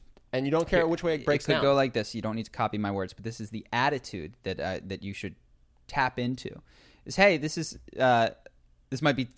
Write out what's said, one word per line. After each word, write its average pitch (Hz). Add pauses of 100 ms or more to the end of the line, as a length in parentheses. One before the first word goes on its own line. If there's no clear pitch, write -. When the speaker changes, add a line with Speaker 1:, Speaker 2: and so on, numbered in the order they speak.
(340)
Speaker 1:
and 131
you 139
don't 165
care 180
Speaker 2:
Here, 165
Speaker 1:
which 165
way 165
it 131
breaks 147
Speaker 2:
it -
could 156
Speaker 1:
down. 151
Speaker 2:
go 139
like 135
this. 107
You 110
don't 107
need 113
to -
copy 110
my 104
words, 95
but 101
this 113
is 104
the 110
attitude 120 (100)
that, 95
uh, 90
that 95
you 98
should - (520)
tap 127
into. 123 (440)
Is, -
"Hey, 190
this 151
is, - (200)
uh, 120 (600)
this 131
might 147
be 127